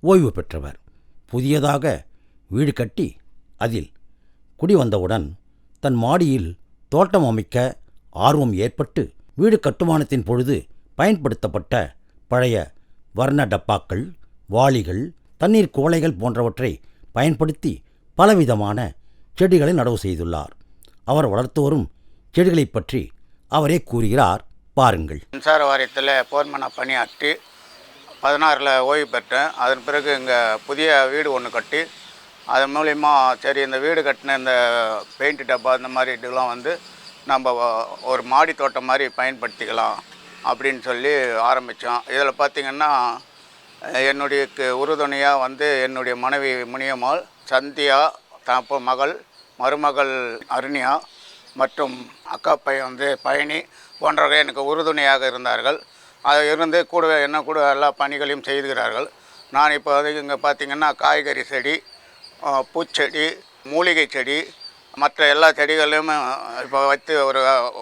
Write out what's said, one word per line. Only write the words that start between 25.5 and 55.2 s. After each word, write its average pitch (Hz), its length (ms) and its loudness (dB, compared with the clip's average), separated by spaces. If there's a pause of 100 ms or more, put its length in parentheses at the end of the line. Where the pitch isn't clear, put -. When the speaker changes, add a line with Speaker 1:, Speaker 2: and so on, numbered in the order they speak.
Speaker 2:
வாரியத்தில் 135 560 0
போர்மேனா 143 440 -4
பணியாற்றி 131 600 -4 (840)
பதினாறுல 139 540 2
ஓய்வு 143 300 0
பெற்றேன். 127 460 -4
அதன் 127 300 -2
பிறகு 143 360 -2
இங்கே 120 460 0
புதிய 143 460 2
வீடு 147 280 -2
ஒண்ணு 120 100 -8
கட்டி, 117 340 -4 (600)
அதன் 135 300 2
மூலிமா 147 640 2
சரி, 139 220 0
இந்த 131 160 -2
வீடு 156 260 0
கட்டின 139 340 -2
இந்த 131 160 0 (640)
பெயிண்ட் 143 240 -2
டப்பா 127 340 0
இந்த 127 120 -6
மாதிரி 127 300 -4
இதெல்லாம் 127 300 -4
வந்து 123 320 -6 (460)
நம்ம 131 280 0
ஒ-, 117 320 0 (160)
ஒரு 123 220 -2
மாடி 143 300 2
தோட்டம் 135 320 -4
மாதிரி 131 320 0
பயன்படுத்திக்கலாம் 113 760 -4 (500)
அப்படின்னு 123 360 -2
சொல்லி 127 280 -4 (140)
ஆரம்பிச்சோம். 120 840 -2
இதுல 135 220 0 (100)
பார்த்தீங்கன்னா, 139 800 -2 (760)
என்னுடைய 139 600 0
கு-, - 40 -8
உறுதுணையா 139 800 0
வந்து 135 420 -2
என்னுடைய 131 340 -4
மனைவி 131 480 -2
முனியம்மாள், 131 600 -4 (240)
சந்தியா, 139 600 2 (340)
தப்பு 127 360 -2
மகள், 131 460 -2 (320)
மருமகள் 131 920 -2
அருணியா 131 500 -2 (540)
மற்றும் 131 580 -4 (120)
அக்கா 151 320 -2
பையன் 135 280 -4
வந்து 131 400 -4
பழனி 147 420 -2 (340)
போன்றவர்கள் 151 400 2
எனக்கு 139 260 -2
உறுதுணையாக 147 640 2